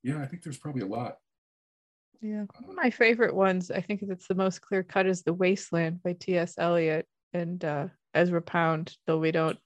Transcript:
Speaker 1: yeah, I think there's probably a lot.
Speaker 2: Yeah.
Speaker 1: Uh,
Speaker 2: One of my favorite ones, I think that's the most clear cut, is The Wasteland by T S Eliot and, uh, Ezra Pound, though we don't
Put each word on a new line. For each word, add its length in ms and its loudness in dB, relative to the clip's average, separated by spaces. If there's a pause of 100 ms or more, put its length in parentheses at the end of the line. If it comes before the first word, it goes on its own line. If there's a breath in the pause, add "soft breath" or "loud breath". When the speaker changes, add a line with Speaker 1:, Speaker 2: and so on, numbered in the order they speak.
Speaker 1:
yeah, 180 -4
I 60 -6
think 160 -14
there's 160 -10
probably 240 -6
a 40 -6
lot. 320 -6 (1000)
Speaker 2:
Yeah. 220 -6 (120)
Speaker 1:
Uh, 80 -20
Speaker 2:
One 80 -18
of 60 -12
my 140 4
favorite 440 4
ones, 360 2
I 100 -4
think 260 -4
that's 200 -10
the 80 -2
most 260 0
clear 220 -2
cut, 240 0
is 160 0
The 120 0
Wasteland 680 0
by 120 -2
T 220 -2
S 220 -2
Eliot 480 2 (260)
and, 320 -6
uh, 240 -4 (260)
Ezra 280 4
Pound, 540 0 (100)
though 120 2
we 120 2
don't 360 0